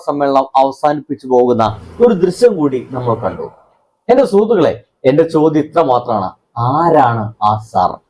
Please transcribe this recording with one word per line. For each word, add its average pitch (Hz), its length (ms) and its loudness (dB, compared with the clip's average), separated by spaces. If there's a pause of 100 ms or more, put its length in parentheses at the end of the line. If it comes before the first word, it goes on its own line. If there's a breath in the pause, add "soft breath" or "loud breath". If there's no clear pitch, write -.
സമ്മേളനം 139 400 0 (100)
അവസാനിപ്പിച്ചു 135 680 -2
പോകുന്ന 123 540 2 (200)
ഒരു 233 140 4
ദൃശ്യം 185 420 0
കൂടി 135 340 -4
നമ്മൾ 123 240 -4
കണ്ടു. 90 360 -8 (580)
എന്റെ 262 160 4
സുഹൃത്തുക്കളെ, 196 580 0 (220)
എന്റെ 143 180 4
ചോദ്യം 156 420 0
ഇത്ര 165 180 -2
മാത്രമാണ്, 120 480 -2 (280)
ആരാണ് 127 840 0
ആ 107 300 -2
സാർ? 90 180 0 (200)